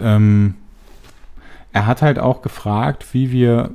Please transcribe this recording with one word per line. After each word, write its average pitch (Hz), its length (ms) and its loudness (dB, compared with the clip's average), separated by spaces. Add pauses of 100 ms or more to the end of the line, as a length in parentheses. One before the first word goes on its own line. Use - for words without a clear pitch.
ähm, 104 520 2 (1160)
er 101 140 -2
hat 123 160 0
halt 147 160 2
auch 127 240 -2
gefragt, 117 680 -4
wie 127 180 -2
wir, 120 440 2